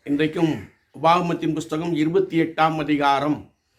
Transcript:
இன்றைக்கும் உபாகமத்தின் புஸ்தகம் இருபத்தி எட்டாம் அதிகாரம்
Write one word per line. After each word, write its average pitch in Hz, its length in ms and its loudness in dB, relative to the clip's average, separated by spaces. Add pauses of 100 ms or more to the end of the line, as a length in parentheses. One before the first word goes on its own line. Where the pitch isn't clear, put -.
இன்றைக்கும் 151 500 0 (500)
உபாகமத்தின் 165 500 2
புஸ்தகம் 160 420 -4
இருபத்தி 165 460 0
எட்டாம் 160 360 0
அதிகாரம் 143 760 0 (260)